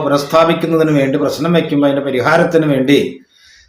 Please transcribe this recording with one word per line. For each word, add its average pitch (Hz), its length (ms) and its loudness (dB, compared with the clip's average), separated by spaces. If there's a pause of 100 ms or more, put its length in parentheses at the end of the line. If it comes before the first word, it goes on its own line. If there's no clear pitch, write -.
പുനഃസ്ഥാപിക്കുന്നതിന് 160 960 0
വേണ്ടി, 139 180 0
പ്രശ്നം 143 360 -2
വെക്കുമ്പോ 151 340 0
അതിന്റെ 135 200 0
പരിഹാരത്തിന് 156 680 0
വേണ്ടി 131 480 0 (480)